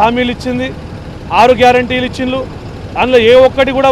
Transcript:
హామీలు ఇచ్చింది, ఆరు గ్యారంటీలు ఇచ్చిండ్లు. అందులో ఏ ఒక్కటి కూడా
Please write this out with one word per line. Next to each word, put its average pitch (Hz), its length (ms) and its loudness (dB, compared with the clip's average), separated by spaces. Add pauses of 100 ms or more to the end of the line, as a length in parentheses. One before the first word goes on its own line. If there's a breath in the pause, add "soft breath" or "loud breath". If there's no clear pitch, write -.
హామీలు 240 360 2
ఇచ్చింది, 254 320 -6 (720)
ఆరు 254 200 6
గ్యారంటీలు 247 500 2
ఇచ్చిండ్లు. 262 300 -6 (600)
అందులో 247 180 2 (120)
ఏ 240 40 6 (120)
ఒక్కటి 262 300 0
కూడా 269 160 2